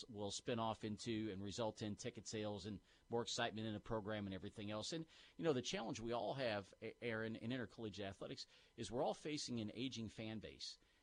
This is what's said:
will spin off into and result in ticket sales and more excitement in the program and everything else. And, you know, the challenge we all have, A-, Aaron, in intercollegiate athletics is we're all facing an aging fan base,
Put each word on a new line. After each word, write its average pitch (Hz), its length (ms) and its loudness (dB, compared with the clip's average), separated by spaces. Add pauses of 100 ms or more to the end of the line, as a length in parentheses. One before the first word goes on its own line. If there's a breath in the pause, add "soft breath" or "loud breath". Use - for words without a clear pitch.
(140)
will 101 180 -2
spin 120 280 0
off 113 240 2
into 110 480 2
and 95 120 -2
result 107 380 0
in 104 140 0
ticket - 320 -6
sales 104 380 0
and 104 140 -4 (300 soft breath)
more 117 120 4
excitement 113 460 2
in 110 60 0
the 104 60 0
program 107 460 0
and 95 80 0
everything 101 380 -4
else. 107 220 0
And, 165 120 -2 (320 loud breath)
you 165 60 -2
know, 165 80 8
the 127 100 6
challenge 185 380 0
we 117 140 0
all 120 200 2
have, 113 300 2 (180)
A-, 110 200 -4
Aaron, 113 400 2
in 113 100 0
intercollegiate 107 560 -2
athletics 131 380 -6 (320 soft breath)
is 110 120 -2
we're 123 140 4
all 208 100 4
facing 139 460 -2
an 107 160 0
aging 113 340 -2
fan 110 300 -4
base, - 380 -8 (260 soft breath)